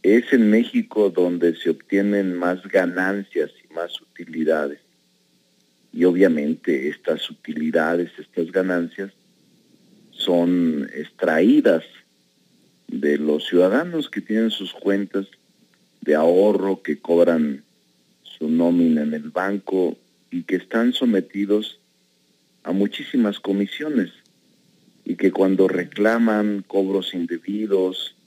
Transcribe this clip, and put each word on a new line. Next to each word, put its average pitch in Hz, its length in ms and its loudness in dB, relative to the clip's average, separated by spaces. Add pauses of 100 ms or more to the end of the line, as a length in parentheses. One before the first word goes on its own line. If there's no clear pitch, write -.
Es 104 320 4
en 113 160 4
México 107 600 2
donde 87 460 0
se - 140 -4
obtienen 98 680 -2
más 90 320 -4
ganancias 92 840 -2 (180)
y 78 40 -20
más 85 280 -10
utilidades. 78 800 -4 (1120)
Y 82 100 -2
obviamente 80 840 0
estas - 400 -6
utilidades, 78 880 -2
estas 85 320 -6
ganancias, 92 640 -4 (960)
son 87 840 0
extraídas 82 920 2 (1040)
de 73 280 0
los 76 300 -2
ciudadanos 135 600 0
que - 140 -8
tienen 110 300 0
sus 98 220 -10
cuentas 98 520 -2 (760)
de - 120 2
ahorro, 92 680 2
que 76 160 -4
cobran 82 640 2 (580)
su - 280 -8
nómina 82 520 4
en 76 140 -2
el 76 160 -10
banco 95 680 -2 (320)
y 87 140 -6
que 92 140 -2
están 117 360 0
sometidos 104 840 0 (840)
a - 100 -8
muchísimas 104 680 -2
comisiones 101 720 -4 (960)
y 90 100 -4
que 95 160 2
cuando 95 360 2
reclaman 104 1000 0
cobros 95 480 -2
indebidos 92 1000 -4 (120)